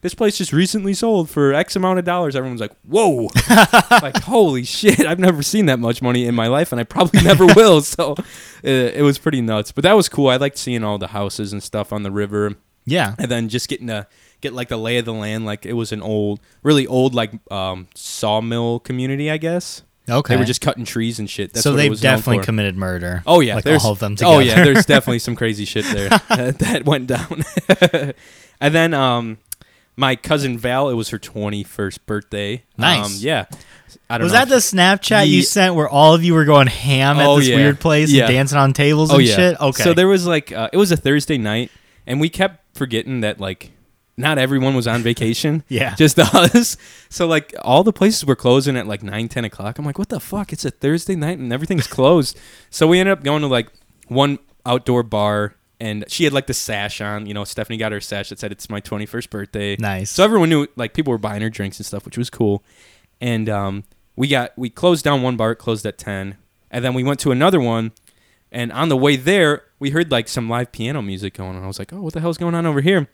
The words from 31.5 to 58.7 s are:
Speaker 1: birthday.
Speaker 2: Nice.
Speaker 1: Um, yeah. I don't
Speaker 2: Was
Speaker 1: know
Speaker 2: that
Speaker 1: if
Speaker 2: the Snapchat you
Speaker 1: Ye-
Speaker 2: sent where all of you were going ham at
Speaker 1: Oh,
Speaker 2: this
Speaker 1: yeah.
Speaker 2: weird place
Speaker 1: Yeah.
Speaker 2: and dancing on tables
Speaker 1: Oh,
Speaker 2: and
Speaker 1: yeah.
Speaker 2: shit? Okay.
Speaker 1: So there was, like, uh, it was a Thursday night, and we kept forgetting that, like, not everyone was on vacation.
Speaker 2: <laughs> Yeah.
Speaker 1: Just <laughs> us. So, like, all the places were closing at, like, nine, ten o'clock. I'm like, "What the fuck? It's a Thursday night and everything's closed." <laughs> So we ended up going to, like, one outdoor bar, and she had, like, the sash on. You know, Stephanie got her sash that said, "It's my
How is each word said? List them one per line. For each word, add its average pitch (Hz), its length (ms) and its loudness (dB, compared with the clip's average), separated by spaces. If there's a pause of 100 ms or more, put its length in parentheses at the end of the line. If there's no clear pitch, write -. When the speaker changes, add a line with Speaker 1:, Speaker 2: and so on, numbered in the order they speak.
Speaker 1:
birthday. 104 580 -8 (140)
Speaker 2:
Nice. 139 280 0
Speaker 1:
Um, 101 120 -6
yeah. 120 280 -4 (640)
I 120 80 -4
don't 151 80 0
Speaker 2:
Was 175 80 0
Speaker 1:
know 233 120 4
Speaker 2:
that - 60 -10
Speaker 1:
if 254 200 2
Speaker 2:
the 190 60 -2
Snapchat 196 500 4
you 147 100 4
Speaker 1:
Ye- - 40 6
Speaker 2:
sent 185 340 2
where 151 140 0
all 151 240 6
of 165 100 4
you 170 100 4
were 160 120 6
going 143 220 6
ham 135 520 0
at 151 80 4
Speaker 1:
Oh, 143 120 6
Speaker 2:
this 131 100 4
Speaker 1:
yeah. 120 80 2
Speaker 2:
weird 143 220 4
place 151 320 2
Speaker 1:
Yeah. 131 140 6
Speaker 2:
and 113 80 2
dancing 139 240 0
on 135 160 4
tables 151 380 2
Speaker 1:
Oh, 139 60 6
Speaker 2:
and 131 80 8
Speaker 1:
yeah. 107 100 4
Speaker 2:
shit? 180 260 2
Okay. 143 220 0
Speaker 1:
So 170 100 4
there 180 140 4
was, 190 180 2
like, 160 260 -2
uh, 113 200 -6
it 170 60 0
was 196 140 4
a 165 60 2
Thursday 143 400 0
night, 110 320 -4 (380)
and 127 140 -4
we 165 80 0
kept - 480 -6
forgetting 127 440 -4
that, 104 200 -4
like, 95 300 -10 (440)
not 147 220 -2
everyone 131 380 0
was 120 120 -2
on 117 140 -2
vacation. 117 640 -2
Speaker 2:
<laughs> - 40 -20
Yeah. 127 260 -4
Speaker 1:
Just 156 240 4
<laughs> - 140 4
us. 226 440 2 (320)
So, 170 180 -4
like, 156 340 -2
all 139 220 4
the 214 100 4
places 214 320 0
were 135 120 2
closing 131 400 2
at, 101 100 -6
like, 101 160 -8
nine, 107 240 -6
ten 120 160 -8
o'clock. 104 340 -10
I'm 147 80 -10
like, 139 140 -8
"What 208 100 -6
the - 120 -8
fuck? 196 320 -10
It's - 120 -12
a 127 60 -4
Thursday 165 440 -2
night 156 240 -6
and 123 120 -8
everything's 151 360 -4
closed." 160 500 2 (180)
<laughs> - 140 -20
So - 180 2
we 175 120 4
ended 190 140 2
up 139 100 -6
going 147 180 -2
to, 147 60 -4
like, 120 200 -2 (400)
one 139 320 0 (260)
outdoor 123 380 0
bar, 104 520 -2 (240)
and 107 300 -8
she - 160 -2
had, 143 80 0
like, 135 140 -2
the 131 60 -6
sash 104 480 -6
on. 104 240 -8
You 104 80 -12
know, 101 120 -8
Stephanie 113 320 -10
got 107 160 -4
her 101 80 -8
sash 98 280 -10
that 101 100 -16
said, 104 120 -10
"It's - 180 -16
my 104 120 -8